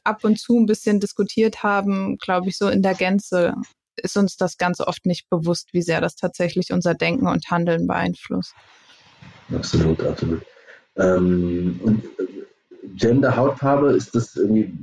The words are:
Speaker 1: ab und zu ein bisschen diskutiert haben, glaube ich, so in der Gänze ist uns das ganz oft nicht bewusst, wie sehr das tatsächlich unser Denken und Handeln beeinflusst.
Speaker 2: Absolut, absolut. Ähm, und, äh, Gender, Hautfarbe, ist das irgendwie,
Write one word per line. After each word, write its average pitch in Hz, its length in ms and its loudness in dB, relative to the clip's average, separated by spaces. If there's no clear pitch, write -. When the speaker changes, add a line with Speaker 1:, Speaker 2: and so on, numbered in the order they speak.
Speaker 1:
ab 214 200 -4
und 214 140 4
zu 240 200 2
ein 220 80 6
bisschen 208 340 2
diskutiert 214 600 0
haben, 196 560 0
glaube 185 300 -2
ich, 190 100 -6
so 202 100 0
in 196 140 2
der 190 120 2
Gänze 185 600 0
ist - 200 -6
uns 202 200 0
das 180 200 -2
ganz 180 240 -2
oft - 260 -4
nicht 180 220 -4
bewusst, 170 440 -2
wie 180 100 0
sehr 165 180 -2
das 165 160 -4
tatsächlich 180 560 -4
unser 175 220 0
Denken 165 340 0
und 165 220 -2
Handeln 170 360 0
beeinflusst. - 680 -4
Speaker 2:
Absolut, 80 480 0
absolut. 80 400 -2
Ähm, 90 880 2
und, 107 200 2
äh, - 920 -12
Gender, 120 400 4
Hautfarbe, 139 560 2
ist - 220 0
das 117 220 -2
irgendwie, 101 360 2